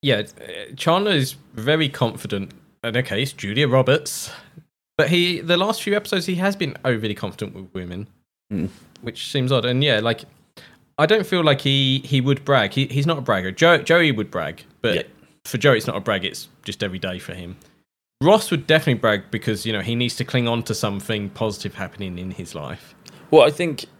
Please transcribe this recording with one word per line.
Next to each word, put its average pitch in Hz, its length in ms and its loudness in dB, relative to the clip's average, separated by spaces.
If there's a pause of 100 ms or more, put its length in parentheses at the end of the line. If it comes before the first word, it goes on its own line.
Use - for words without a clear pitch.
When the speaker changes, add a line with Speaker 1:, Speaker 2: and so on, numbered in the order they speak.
Speaker 1:
Yeah, 117 220 2 (180)
uh, - 340 -14
Chandler 185 360 2
is 139 240 0 (180)
very 147 360 0
confident. 107 640 -4 (320)
And 117 140 -4
okay, 123 260 -2
it's 139 80 -6
Julia 110 360 -2
Roberts. 131 640 2 (680)
But 156 120 2
he, 175 300 2
the 170 180 0
last 208 240 -2
few 202 140 -2
episodes, 196 300 -2
he 185 100 -2
has 196 200 0
been 170 280 -4
overly 110 320 -2
confident 98 400 -8
with 95 180 -16
women, 90 340 -10 (440)
Speaker 2:
Mm. 95 180 -2 (320)
Speaker 1:
which - 300 -10
seems 127 200 0
odd. 127 140 2
And 123 180 0
yeah, 127 180 4
like, 113 240 -2 (720)
I 151 80 4
don't 208 200 4
feel 180 180 0
like 143 180 4
he, 135 440 2
he 135 160 2
would 139 240 2
brag. 117 280 2
He, 135 140 2
he's 139 200 0
not 165 100 0
a 131 40 -8
bragger. 95 300 0
Jo-, 160 300 6
Joey 165 300 4
would 107 180 -2
brag, 76 340 -6 (180)
but 110 140 0
Speaker 2:
Yeah. 69 60 0 (440)
Speaker 1:
for - 120 -6
Joey, 120 200 6
it's - 100 -4
not 117 80 -4
a 101 60 -4
brag. 98 240 -2
It's - 240 -8 (140)
just 101 200 -8
every 92 160 -6
day 92 180 -6
for 90 160 -14
him. 87 220 -14 (680)
Ross 208 300 4
would 147 160 -2
definitely 151 320 4
brag 104 320 2
because, 107 340 -4
you 113 80 -2
know, 101 80 -2
he 110 140 -2
needs 120 220 -2
to - 80 -4
cling 123 220 0
on 117 160 0
to 110 120 -4
something 101 540 -4
positive 104 460 -6
happening 90 440 -10
in 92 120 -10
his 90 220 -12
life. 73 400 -12 (380)
Speaker 2:
Well, 156 120 10
I 151 60 8
think 156 360 -6 (140)